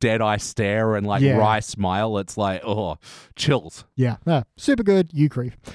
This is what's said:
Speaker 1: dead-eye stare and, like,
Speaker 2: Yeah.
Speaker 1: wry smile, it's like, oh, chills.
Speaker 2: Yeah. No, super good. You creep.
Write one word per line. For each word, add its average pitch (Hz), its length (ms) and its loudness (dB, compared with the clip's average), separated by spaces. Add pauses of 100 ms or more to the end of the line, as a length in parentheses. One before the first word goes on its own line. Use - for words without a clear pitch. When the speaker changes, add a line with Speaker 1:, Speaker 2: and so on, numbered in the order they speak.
Speaker 1:
dead-eye 110 380 2
stare 110 580 0
and, 101 100 -2
like, 104 160 2
Speaker 2:
Yeah. 135 140 4
Speaker 1:
wry 107 240 4
smile, 101 580 -2
it's - 180 -8
like, 98 280 -2
oh, 98 320 -4 (400)
chills. - 480 -2 (100)
Speaker 2:
Yeah. 127 220 0 (100)
No, 160 160 2 (140)
super 254 260 0
good. 196 300 2
You 151 160 2
creep. 123 240 -6 (220)